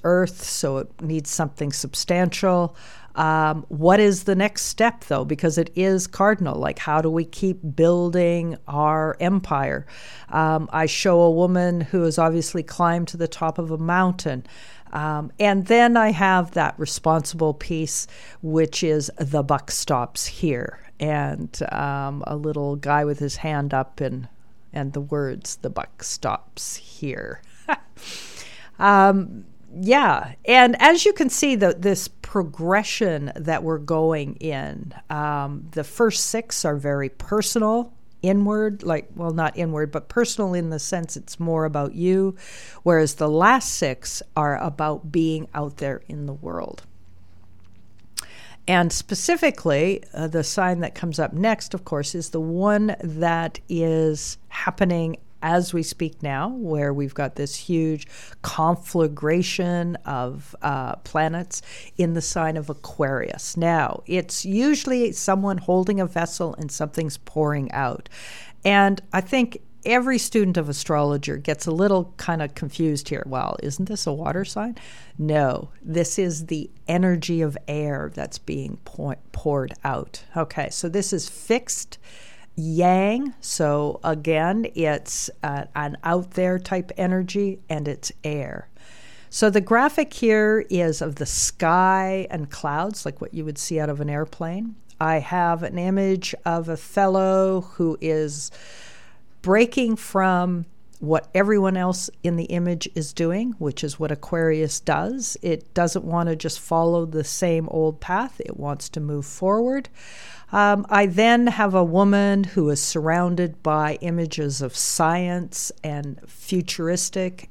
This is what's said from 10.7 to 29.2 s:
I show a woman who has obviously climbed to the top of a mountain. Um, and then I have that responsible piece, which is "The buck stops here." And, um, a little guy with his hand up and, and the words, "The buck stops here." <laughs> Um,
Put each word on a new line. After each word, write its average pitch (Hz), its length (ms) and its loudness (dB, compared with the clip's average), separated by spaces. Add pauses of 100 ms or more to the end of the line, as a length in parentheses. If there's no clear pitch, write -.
I 160 140 4
show 170 340 4
a 170 100 8
woman 180 480 4
who 170 220 0
has 160 160 2
obviously 165 460 2
climbed 170 460 0
to - 80 -10
the 165 100 0
top 160 320 -4
of 165 100 -4
a 160 80 -2
mountain. 170 680 0 (480)
Um, 151 460 -4
and 196 280 4
then 233 300 8
I 220 140 6
have 185 400 4
that 156 260 0
responsible 160 760 0
piece, 160 520 -4 (340)
which 156 420 2
is 151 340 2
"The 147 260 0
buck 139 280 0
stops - 560 -2
here." - 520 -4 (200)
And, 147 560 -2 (160)
um, 139 560 -4
a - 80 -6
little 147 400 -4
guy 147 280 2
with 147 140 0
his 143 200 -4
hand 143 360 -2
up 131 280 -2
and, 127 260 -4 (440)
and 139 220 -6
the 143 80 -4
words, 143 560 -4
"The 131 140 -6
buck - 320 -8
stops - 720 -6
here." - 640 -10 (260)
<laughs> 311 100 0 (1040)
Um, 196 640 6 (300)